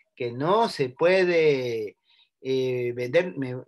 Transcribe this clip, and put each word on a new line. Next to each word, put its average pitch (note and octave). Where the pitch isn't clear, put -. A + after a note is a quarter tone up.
que A#2+
no F#3
se C#3
puede, D3+
eh, B2+
vender, C#3+
me, B2+